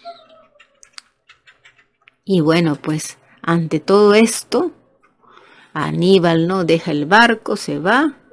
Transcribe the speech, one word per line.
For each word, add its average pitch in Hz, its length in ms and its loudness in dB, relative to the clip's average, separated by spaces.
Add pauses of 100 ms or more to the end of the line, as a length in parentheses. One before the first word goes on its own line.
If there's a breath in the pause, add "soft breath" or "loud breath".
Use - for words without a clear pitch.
(2250 loud breath)
Y 190 160 2
bueno, 160 340 2
pues, - 420 -8 (240 soft breath)
ante 165 380 -2
todo 202 340 4
esto, 226 580 0 (1000 soft breath)
Aníbal, 165 760 0
¿no? 185 180 -4
Deja 165 260 -2
el 147 160 -4
barco, 220 480 2
se 147 240 -8
va, 240 380 -2 (160)